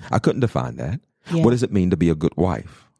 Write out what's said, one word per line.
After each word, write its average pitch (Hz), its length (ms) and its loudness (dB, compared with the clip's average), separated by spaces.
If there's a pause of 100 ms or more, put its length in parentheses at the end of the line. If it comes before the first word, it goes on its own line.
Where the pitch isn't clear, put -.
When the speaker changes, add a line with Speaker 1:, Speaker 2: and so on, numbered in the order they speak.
(120)
Speaker 1:
I - 80 2
couldn't 120 220 0
define 123 360 -4
that. 92 220 -6 (320)
Speaker 2:
Yeah. 165 120 2
Speaker 1:
What 117 80 6
does 123 120 0
it - 80 -4
mean 92 200 2
to 82 60 0
be 85 120 2
a 80 60 2
good 78 200 -2
wife? - 520 -4 (120)